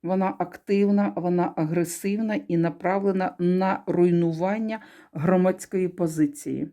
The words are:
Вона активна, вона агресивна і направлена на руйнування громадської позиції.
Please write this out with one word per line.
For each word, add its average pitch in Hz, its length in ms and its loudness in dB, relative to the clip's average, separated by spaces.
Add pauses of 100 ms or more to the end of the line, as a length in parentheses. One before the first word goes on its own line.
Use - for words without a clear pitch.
Вона 190 360 0
активна, 202 760 0
вона 175 400 0
агресивна 180 800 -2 (120)
і 170 100 0
направлена 185 800 0
на 185 480 2
руйнування 175 960 2 (320)
громадської 185 760 0
позиції. 156 840 -2